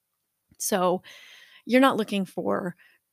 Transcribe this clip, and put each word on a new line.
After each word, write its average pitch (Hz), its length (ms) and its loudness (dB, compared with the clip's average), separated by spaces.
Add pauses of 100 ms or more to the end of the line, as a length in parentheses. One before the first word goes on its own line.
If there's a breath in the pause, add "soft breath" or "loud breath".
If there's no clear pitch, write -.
(560)
So 180 460 0 (640 loud breath)
you're 254 160 4
not 262 160 4
looking 202 260 -2
for 190 520 -4 (360 soft breath)